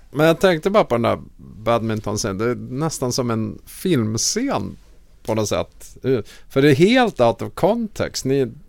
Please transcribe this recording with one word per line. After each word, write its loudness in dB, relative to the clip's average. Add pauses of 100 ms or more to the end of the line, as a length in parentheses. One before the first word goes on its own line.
(100)
Men 2
jag 2
tänkte 2
bara 4
på -2
den 0
där 0 (180)
badminton-scenen. -4
Det -2
är -2
nästan -6
som -2
en -4
filmscen -2 (500)
på -2
något 0
sätt. -6 (520)
För 2
det 8
är 6
helt 4
out 2
of -8
context. -2
Ni, 0 (160)